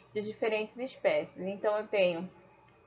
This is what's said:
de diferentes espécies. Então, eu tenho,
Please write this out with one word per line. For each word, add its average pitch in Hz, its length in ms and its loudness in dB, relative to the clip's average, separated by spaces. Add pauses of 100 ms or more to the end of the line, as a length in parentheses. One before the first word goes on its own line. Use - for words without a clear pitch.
(120)
de 214 120 -2
diferentes 214 560 -2
espécies. 180 680 0
Então, 202 320 0
eu 214 100 -4
tenho, 185 400 2 (600)